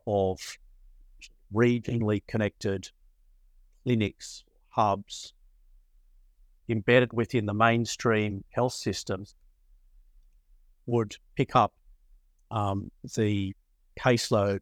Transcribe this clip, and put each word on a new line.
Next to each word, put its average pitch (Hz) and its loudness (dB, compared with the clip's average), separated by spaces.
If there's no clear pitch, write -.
of 95 2
regionally 117 0
connected 101 -4
clinics, 110 -2
hubs, - -2
embedded 120 4
within 113 0
the 101 -2
mainstream 110 2
health 120 -2
systems 101 -6
would 117 0
pick - -2
up, 110 4
um, 101 -2
the 101 0
caseload 104 2